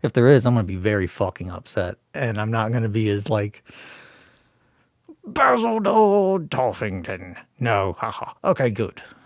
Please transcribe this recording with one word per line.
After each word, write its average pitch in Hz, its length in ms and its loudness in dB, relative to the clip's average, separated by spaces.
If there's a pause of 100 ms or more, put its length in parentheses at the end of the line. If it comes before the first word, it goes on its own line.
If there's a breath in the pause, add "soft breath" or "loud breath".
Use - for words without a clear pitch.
If 127 100 0
there 123 160 6
is, 131 180 8
I'm 123 80 4
gonna 113 120 2
be 98 100 -6
very 98 300 0
fucking 92 440 -6
upset, 90 460 -6 (180)
and 117 260 -4
I'm 110 100 -2
not 113 220 0
gonna 117 160 -2
be 107 220 0
as, 101 180 -2
like, 104 360 -4 (1600 loud breath)
Basil 233 540 0
Toffington. 147 1600 0 (220)
No, 101 400 0
haha. - 360 -8 (100)
Okay, 139 260 2
good. 104 320 -4 (240 loud breath)